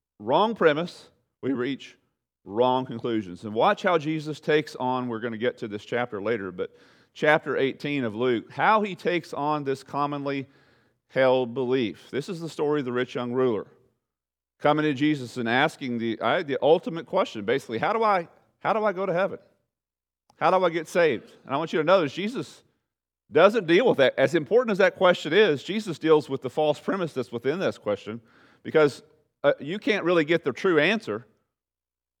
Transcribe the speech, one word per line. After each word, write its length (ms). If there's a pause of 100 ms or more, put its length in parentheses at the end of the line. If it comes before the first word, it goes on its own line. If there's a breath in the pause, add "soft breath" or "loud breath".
(180)
wrong 360
premise, 540 (320)
we 120
reach 440 (480)
wrong 420
conclusions. 580
And 100
watch 280
how 160
Jesus 420
takes 360
on, 320
we're 120
gonna 180
get 200
to 100
this 160
chapter 360
later, 300
but 260 (380 soft breath)
chapter 420
eighteen 460
of 120
Luke, 360
how 320
he 120
takes 380
on 320
this 200
commonly 640 (600 soft breath)
held 460
belief. 560
This 180
is 120
the 80
story 320
of 60
the 60
rich 220
young 180
ruler 340 (920)
coming 240
to 100
Jesus 420
and 120
asking 500
the, 220
I, 220
the 180
ultimate 460
question, 380
basically, 340
"How 140
do 100
I, 260 (320)
how 120
do 120
I 80
go 140
to 60
heaven? 260 (1000)
How 180
do 80
I 60
get 160
saved?" 460 (120)
And 100
I 20
want 160
you 80
to 40
notice, 280
Jesus 500 (680)
doesn't 340
deal 200
with 120
that. 180
As 180
important 380
as 60
that 160
question 380
is, 320
Jesus 340
deals 300
with 140
the 80
false 280
premise 340
that's 200
within 260
this 200
question, 420 (420 soft breath)
because, 400 (400)
uh, 180
you 180
can't 260
really 200
get 200
the 80
true 260
answer 480 (920)